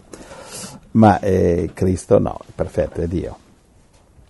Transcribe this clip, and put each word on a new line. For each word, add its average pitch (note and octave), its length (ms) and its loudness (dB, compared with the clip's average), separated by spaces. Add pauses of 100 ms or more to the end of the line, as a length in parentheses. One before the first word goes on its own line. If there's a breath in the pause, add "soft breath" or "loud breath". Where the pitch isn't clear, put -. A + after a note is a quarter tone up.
(920 loud breath)
ma, A2 280 6
eh, F#2 540 0
Cristo F#2+ 460 0
no, - 260 -4
il - 100 -20
perfetto - 460 -6
è E2+ 60 -4
Dio. E2+ 300 -6 (920)